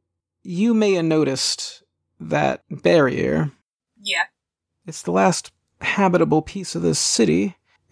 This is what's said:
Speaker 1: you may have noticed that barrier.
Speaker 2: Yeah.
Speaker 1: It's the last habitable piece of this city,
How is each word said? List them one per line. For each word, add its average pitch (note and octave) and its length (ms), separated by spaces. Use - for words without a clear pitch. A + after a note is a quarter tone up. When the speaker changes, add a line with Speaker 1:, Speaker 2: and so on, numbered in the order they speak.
Speaker 1:
you G3 320
may G#3+ 200
have E3+ 100
noticed D#3 800
that D3 500
barrier. D3+ 840
Speaker 2:
Yeah. - 240
Speaker 1:
It's - 160
the - 100
last - 400
habitable F3 640
piece F#3 320
of E3 80
this E3 160
city, F#3 580